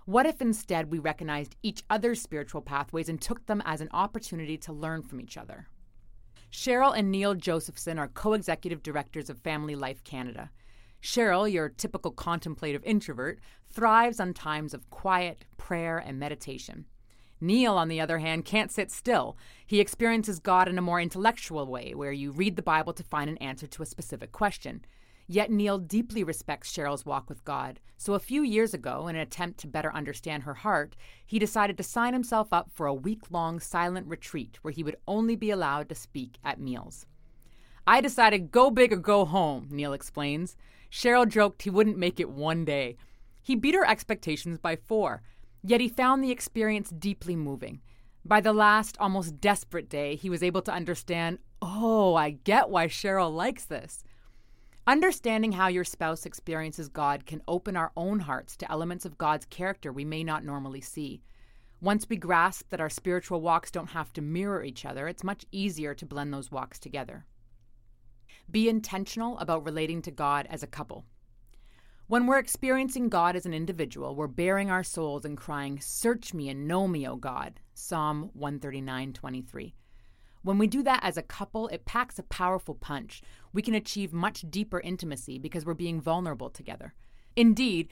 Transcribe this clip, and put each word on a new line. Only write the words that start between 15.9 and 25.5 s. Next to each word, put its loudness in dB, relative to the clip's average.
and -8
meditation. -10
Neil, 6
on 2
the -2
other 0
hand, -2
can't 0
sit -2
still. 0
He 6
experiences 2
God 6
in -2
a 2
more 2
intellectual -2
way, -8
where -6
you -6
read 2
the -2
Bible 2
to -10
find -2
an -6
answer -8
to -10
a -6
specific -12
question. -2
Yet 2